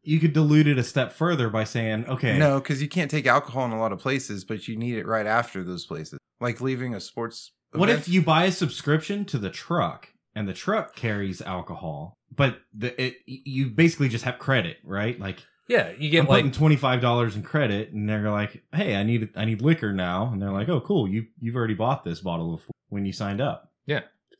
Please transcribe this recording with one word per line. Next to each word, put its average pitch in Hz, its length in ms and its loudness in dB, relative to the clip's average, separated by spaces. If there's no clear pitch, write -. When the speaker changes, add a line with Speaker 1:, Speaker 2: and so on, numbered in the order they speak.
Speaker 1:
You 156 180 2
could 156 120 4
dilute 151 340 6
it 143 120 4
a 123 60 4
step 127 280 -2
further 160 380 0
by 110 140 0
saying, 113 420 -2
"Okay." 131 320 0
Speaker 2:
No, 139 220 4
'cause 135 220 -2
you 151 60 -4
can't 165 220 -2
take 147 160 0
alcohol 127 400 2
in 120 60 -2
a 110 60 -4
lot 110 140 0
of 92 80 -8
places, 131 440 -4
but 107 220 -8
you 117 100 -6
need 117 200 -4
it 104 100 -6
right 107 200 0
after 110 360 0
those 87 240 -8
places. 78 320 -10
Like 117 200 -4
leaving 127 340 -4
a 98 60 -8
sports - 520 -10
Speaker 1:
What 190 180 4
Speaker 2:
event. 233 160 2
Speaker 1:
if 175 60 -2
you 180 100 8
buy 160 220 6
a 190 80 4
subscription 175 720 0
to 135 120 -2
the 101 120 -2
truck - 580 -4
and 104 120 -4
the 92 60 -4
truck - 420 -4
carries 101 460 -4
alcohol, 85 760 -8
but 135 260 2
the, 120 300 -6
it, 127 140 -4
you 131 440 -4
basically 156 380 4
just 117 160 -2
have 127 140 -4
credit, 113 460 0
right? 104 340 -4
Like, 98 260 -8
Speaker 3:
Yeah, 226 300 2
you 147 100 -4
get, 160 120 6
Speaker 1:
I'm 160 80 6
Speaker 3:
like, 202 160 6
Speaker 1:
putting 135 80 0
twenty-five 135 500 4
dollars 120 340 2
in 104 60 -6
credit, 110 500 -2
and 104 160 -4
they're 107 220 0
like, 104 320 -4
"Hey, 170 240 0
I 98 60 0
need, 110 340 0
I 101 80 -4
need 110 160 -2
liquor 131 320 2
now," 95 400 -2
and 98 80 -4
they're 101 120 -4
like, 101 180 -2
"Oh, 156 100 0
cool, 165 260 0
you, 107 200 -4
you've 117 160 -4
already 113 180 0
bought 117 300 -2
this 82 160 -6
bottle 85 340 -4
of 78 80 -12
when 101 160 -6
you 98 80 -4
signed 101 300 -4
up." - 280 -6
Speaker 3:
Yeah. 139 180 -2